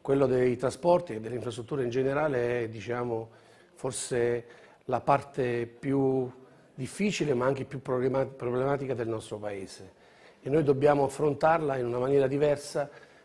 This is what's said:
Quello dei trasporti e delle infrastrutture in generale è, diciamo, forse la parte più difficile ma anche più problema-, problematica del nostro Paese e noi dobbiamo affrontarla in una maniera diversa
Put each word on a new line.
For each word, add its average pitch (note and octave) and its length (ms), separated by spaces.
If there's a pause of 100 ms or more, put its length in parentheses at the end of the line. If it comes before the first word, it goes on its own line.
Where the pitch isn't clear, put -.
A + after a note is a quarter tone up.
Quello C#3 260
dei B2+ 300
trasporti F3 580
e A2 60
delle A2+ 140
infrastrutture B2 480
in B2 80
generale C3 720
è, A2+ 60
diciamo, A2+ 640 (440)
forse A#2+ 720 (380)
la B2 160
parte B2 680
più C3 640 (440)
difficile D3 600
ma B2 120
anche C3 180
più C3 160
problema-, C3 460
problematica C3 680
del A2+ 140
nostro A2 300
Paese G2+ 640 (400)
e C3 80
noi D#3 120
dobbiamo C#3+ 420
affrontarla D3 720
in B2 80
una A#2+ 120
maniera C3+ 280
diversa C#3+ 640 (340)